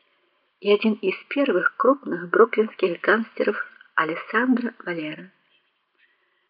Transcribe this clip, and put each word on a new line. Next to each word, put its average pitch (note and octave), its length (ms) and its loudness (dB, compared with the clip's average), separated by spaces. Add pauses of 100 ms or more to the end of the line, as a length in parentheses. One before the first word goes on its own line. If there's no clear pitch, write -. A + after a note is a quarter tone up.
(600)
и G3+ 120 2
один G#3 220 2
из F#3+ 200 -2 (140)
первых A3+ 480 0
крупных F3 540 0
бруклинских G#3+ 680 2
гангстеров - 640 -2 (300)
Алессандро A3+ 800 -2 (100)
Валера. F3 460 -10 (1200)